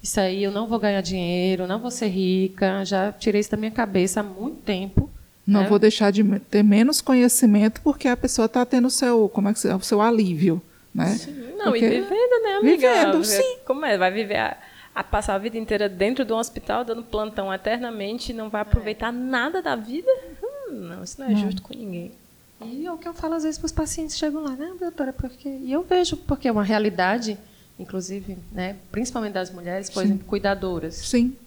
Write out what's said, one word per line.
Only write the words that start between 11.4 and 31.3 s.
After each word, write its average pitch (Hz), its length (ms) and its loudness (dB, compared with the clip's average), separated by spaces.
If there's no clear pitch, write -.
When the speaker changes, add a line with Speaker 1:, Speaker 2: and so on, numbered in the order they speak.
Speaker 3:
não, 415 140 -6
Speaker 2:
Porque 233 120 4
Speaker 3:
e 226 160 4
vivendo, 453 440 2
né, 415 60 0
amiga? 277 160 6
Speaker 2:
vivendo, 330 380 6
Speaker 3:
Porque 311 100 2
Speaker 2:
sim. 214 320 2
Speaker 3:
Como 277 180 -2
é? 214 140 2
Vai 185 140 2
viver 208 240 -4
a, - 200 -2
a - 80 -4
passar 214 320 -2
a 196 40 0
vida 220 200 -6
inteira 214 300 0
dentro 208 360 0
de 220 80 -4
um 226 40 0
hospital, 226 480 -4
dando 226 180 -6
plantão 214 500 -4
eternamente, 226 800 -6
não 220 160 -8
vai 208 120 -4
Speaker 1:
É. - 20 -2
Speaker 3:
aproveitar 214 500 -2
nada 254 480 -2
da 311 140 -2
vida? 240 320 -6
Hum, 453 460 -10
não, 185 120 -12
isso - 180 -14
não 269 60 -8
é 226 60 0
Speaker 2:
Não. 208 80 4
Speaker 3:
justo 190 200 -4
com - 160 -18
ninguém. 190 360 -12
Speaker 1:
E 262 220 -10
é 359 60 -8
o 320 40 -10
que 349 120 -12
eu 339 40 -12
falo 330 220 -6
às 330 80 -4
vezes 311 160 -4
pros 330 140 -8
pacientes 311 440 -6
chegam 302 280 -4
lá, 285 60 -6
"Não, 311 260 -10
doutora, 339 360 -6
porque", 262 360 -10
e 262 240 -8
eu 320 100 -2
vejo, 359 360 0
porque - 280 -4
é 233 60 2
uma 208 100 2
realidade, 208 720 0
inclusive, 185 580 -10
né, 190 240 -6
principalmente 220 400 -4
das 185 180 -4
mulheres, 180 400 -8
por 190 120 -2
Speaker 2:
Sim. 196 40 4
Speaker 1:
exemplo, 196 220 2
cuidadoras. 190 680 -2
Speaker 2:
Sim. 254 420 0